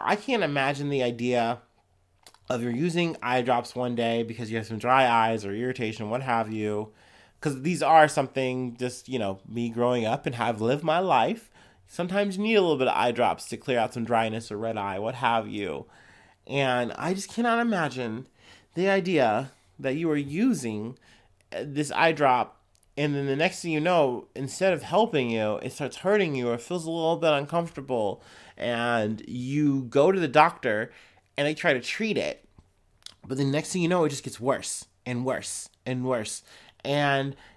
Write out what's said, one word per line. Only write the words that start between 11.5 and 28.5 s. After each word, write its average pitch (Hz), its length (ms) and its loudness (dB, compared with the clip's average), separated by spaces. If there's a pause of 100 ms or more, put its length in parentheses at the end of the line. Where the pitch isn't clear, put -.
Sometimes 185 520 -4
you 202 60 -2
need 226 120 2
a 202 60 8
little 165 160 4
bit 131 100 2
of - 80 2
eye 123 160 2
drops 110 380 0
to 110 80 -8
clear 127 200 -2
out 113 160 0
some 120 100 -6
dryness 113 480 0
or 107 60 -6
red 113 200 -4
eye, 98 200 -4
what 110 180 -4
have 117 320 0
you. 101 380 -6 (640)
And 127 460 0
I 170 200 -4
just 190 160 -8
cannot 233 300 0
imagine 131 680 -4 (460)
the 185 160 0
idea 139 640 2 (280)
that 135 160 -2
you 165 140 -2
are 151 80 2
using, 139 800 -2 (580)
uh, 98 80 -6
this 143 280 -4
eye 160 200 4
drop, 131 520 0 (340)
and 147 160 0
then 143 120 -2
the 135 100 0
next 170 260 0
thing 175 100 -4
you 151 80 0
know, 151 560 2
instead 180 380 0
of 147 100 -4
helping 170 480 2
you, 107 260 0
it 123 140 -8
starts - 260 -8
hurting 185 380 2
you 123 140 -2
or 117 80 0
feels 165 280 -8
a 160 60 -6
little 165 260 0
bit 156 160 4
uncomfortable. 139 880 -2 (340)